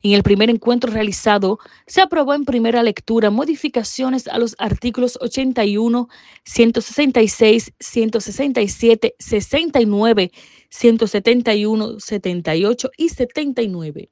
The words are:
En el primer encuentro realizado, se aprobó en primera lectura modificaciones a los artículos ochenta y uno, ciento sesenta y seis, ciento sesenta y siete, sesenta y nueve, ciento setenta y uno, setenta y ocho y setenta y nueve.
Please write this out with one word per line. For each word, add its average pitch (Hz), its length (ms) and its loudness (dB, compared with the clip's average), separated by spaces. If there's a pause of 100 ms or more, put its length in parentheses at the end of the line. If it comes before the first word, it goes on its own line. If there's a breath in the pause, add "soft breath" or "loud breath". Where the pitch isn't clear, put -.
En 202 120 2
el 202 100 4
primer 202 260 4
encuentro 240 440 0
realizado, 202 640 0 (280 loud breath)
se - 120 -2
aprobó 302 360 2
en 294 100 -2
primera 233 380 0
lectura 220 480 0
modificaciones 254 960 -4
a - 80 -6
los 233 220 -2
artículos 240 600 -2
ochenta 254 460 -2
y 202 100 0
uno, 233 320 0 (380 loud breath)
ciento 233 340 2
sesenta 262 420 0
y 214 60 6
seis, 220 540 2
ciento 220 400 -2
sesenta 247 400 -4
y 202 80 0
siete, 226 500 2
sesenta 247 600 -2
y 226 40 4
nueve, 208 460 2 (380 soft breath)
ciento 226 360 2
setenta 226 480 0
y 208 120 0
uno, 214 340 -4
setenta 180 560 -6
y 175 80 0
ocho 233 320 -2
y 330 140 -2
setenta 262 520 -4
y 226 60 -2
nueve. 165 440 -10